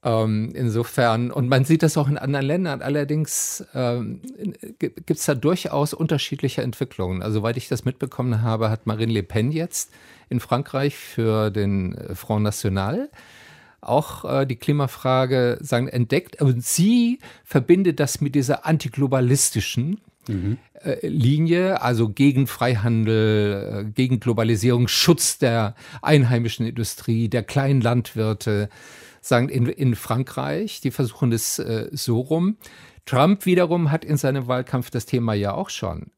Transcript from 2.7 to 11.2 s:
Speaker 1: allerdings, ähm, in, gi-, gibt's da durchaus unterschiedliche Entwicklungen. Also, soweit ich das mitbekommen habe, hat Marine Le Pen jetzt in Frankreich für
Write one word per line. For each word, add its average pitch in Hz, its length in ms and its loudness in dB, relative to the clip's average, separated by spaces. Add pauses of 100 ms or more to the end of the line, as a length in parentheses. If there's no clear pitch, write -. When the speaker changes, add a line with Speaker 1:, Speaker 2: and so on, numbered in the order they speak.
Speaker 1:
allerdings, 147 800 -4 (100)
ähm, 120 480 -2 (140)
in, - 180 -8 (240)
gi-, - 160 -4 (100)
gibt's - 220 -2
da 147 80 2
durchaus 147 580 -2
unterschiedliche 139 720 -2
Entwicklungen. 92 580 -4
Also, 107 200 -2
soweit 117 160 -2
ich - 120 -10
das 120 160 -4
mitbekommen 123 580 -2
habe, 110 280 0
hat 110 160 -4
Marine 110 260 0
Le 104 120 0
Pen 113 260 0
jetzt 160 400 -6 (380)
in 123 100 -2
Frankreich 139 560 -2
für 110 560 0